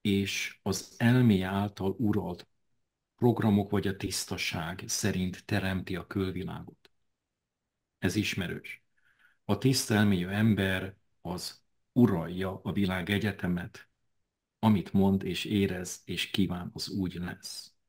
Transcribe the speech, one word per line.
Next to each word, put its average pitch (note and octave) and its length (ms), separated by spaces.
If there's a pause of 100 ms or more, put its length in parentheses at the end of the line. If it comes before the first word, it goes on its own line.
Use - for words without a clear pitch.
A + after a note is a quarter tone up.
és G2 600
az - 360
elméje A#2 480
által G2 520
uralt G2+ 500 (680)
programok G#2+ 540
vagy G2+ 160
a F#2+ 100
tisztaság F2+ 880
szerint F#2 580
teremti F#2+ 520
a F2 100
külvilágot. F2+ 840 (1080)
Ez F#2 160
ismerős. - 680 (600)
A G2+ 140
tiszta C3 360
elméjű G2+ 320
ember G2 720 (240)
az - 420 (300)
uralja F#2 720
a G2 100
világ F#2 380
egyetemet, F#2 800 (680)
amit G#2+ 340
mond G2 300
és F#2 220
érez F#2+ 600
és - 260
kíván, F2+ 440
az - 140
úgy F#2 260
lesz. - 600 (140)